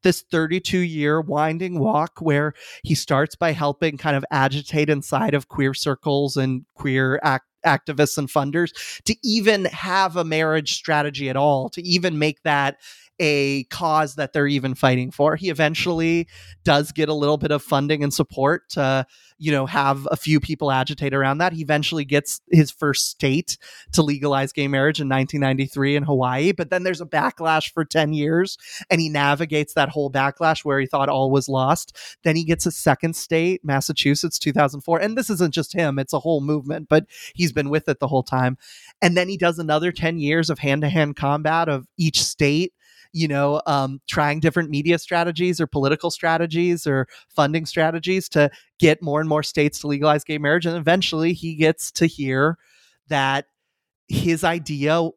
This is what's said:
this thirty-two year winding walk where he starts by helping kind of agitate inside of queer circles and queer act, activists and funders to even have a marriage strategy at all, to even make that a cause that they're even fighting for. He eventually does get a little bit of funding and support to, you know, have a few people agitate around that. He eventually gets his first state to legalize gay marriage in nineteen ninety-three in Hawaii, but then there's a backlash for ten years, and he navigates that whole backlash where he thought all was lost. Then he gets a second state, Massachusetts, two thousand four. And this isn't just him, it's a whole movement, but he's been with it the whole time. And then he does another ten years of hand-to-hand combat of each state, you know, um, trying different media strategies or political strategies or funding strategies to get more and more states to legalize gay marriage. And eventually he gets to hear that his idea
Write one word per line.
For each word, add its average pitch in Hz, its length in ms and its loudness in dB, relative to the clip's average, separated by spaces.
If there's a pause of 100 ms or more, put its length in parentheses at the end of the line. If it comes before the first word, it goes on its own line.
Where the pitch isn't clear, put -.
this 180 200 2
thirty-two 175 560 -2
year 160 420 0
winding 160 580 -2
walk 147 420 0
where 151 340 0 (280)
he - 120 0
starts 143 420 0
by 170 160 0
helping 147 460 -2
kind 147 180 0
of 135 140 -2
agitate 143 580 0
inside 143 460 0
of 139 140 -2
queer 135 260 0
circles 139 640 -2
and 131 260 -2 (100)
queer 131 480 0
act, 135 220 0 (200)
activists 143 540 0
and 139 100 -4
funders 156 440 0 (320)
to 220 180 0
even 214 440 2
have 180 500 -2
a 175 80 0
marriage 156 500 0
strategy 147 540 -2
at 131 80 -2
all, 139 340 2
to 180 120 -12
even 175 360 0
make 151 240 -2
that 143 360 -2 (440)
a 139 420 0
cause 156 500 -2
that 143 180 -6
they're 143 140 2
even 135 280 0
fighting 127 360 2
for. 156 260 2
He 175 140 -4
eventually 165 760 0 (380)
does 151 260 2
get 151 200 -2
a 156 40 0
little 147 220 2
bit 147 140 -2
of 147 120 0
funding 147 400 0
and 143 120 -2
support 147 560 0
to, 135 360 0 (300)
you 156 160 -2
know, 135 140 0
have 139 440 0
a 156 60 0
few 151 240 2
people 147 300 -4
agitate 135 420 -2
around 135 240 0
that. 175 160 0
He 165 80 -8
eventually 147 460 -2
gets 143 340 -2 (100)
his 156 200 6
first - 380 -2
state - 500 -2 (340)
to - 80 2
legalize 139 540 2
gay 139 140 -2
marriage 143 340 2
in 139 60 -4
nineteen 135 340 0
ninety-three 135 540 0
in 143 80 0
Hawaii, 135 480 2
but 170 180 -4
then 180 120 -2
there's 180 200 -4
a 170 40 -12
backlash 160 640 0
for 160 140 -2
ten 156 300 0
years, 160 420 0 (320)
and 165 140 2
he 160 80 -2
navigates 147 640 0
that 147 160 2
whole 143 200 -2
backlash 139 540 0
where 139 160 2
he 135 60 -2
thought 139 240 0
all 135 200 2
was 135 160 2
lost. 135 480 0 (280)
Then 160 140 2
he 165 80 0
gets 165 200 0
a 175 60 2
second - 460 0
state, 170 460 -2
Massachusetts, 143 760 0
two 151 140 -2
thousand 143 280 2
four. 165 180 0
And 214 200 -2
this 262 100 -4
isn't 175 240 2
just 160 220 -4
him, 151 240 0
it's 135 160 -4
a 143 60 2
whole 160 200 0
movement, 151 480 -4
but 156 160 4 (300)
he's 170 180 0
been 143 160 -2
with 147 180 -2
it 147 140 -2
the 139 80 -2
whole 135 140 2
time. 127 340 0 (460)
And 175 120 4
then 180 140 2
he 196 80 -4
does 170 220 0
another 160 340 0
ten 170 260 -2
years 156 300 0
of 160 100 -2
hand-to-hand 147 580 0
combat 151 520 0
of 139 180 -4 (120)
each 160 240 0
state, 156 500 0 (400)
you 165 140 -2
know, 143 400 0
um, 139 420 -2
trying 147 300 0
different 160 320 0
media 156 260 0
strategies 170 640 -2
or 160 60 0
political 151 460 0
strategies 170 720 0
or 135 220 0 (200)
funding 156 380 0
strategies 165 600 0
to 147 200 4 (300)
get 160 240 4
more 151 160 -2
and 160 100 -2
more 151 140 2
states 147 380 0
to 147 80 -6
legalize 147 340 2
gay 151 160 -6
marriage. 151 260 0
And 170 120 -2
eventually 165 560 0
he 165 240 -8
gets 160 360 2
to - 140 2
hear 143 500 0 (520)
that 139 380 0 (600)
his 165 380 0
idea 160 720 0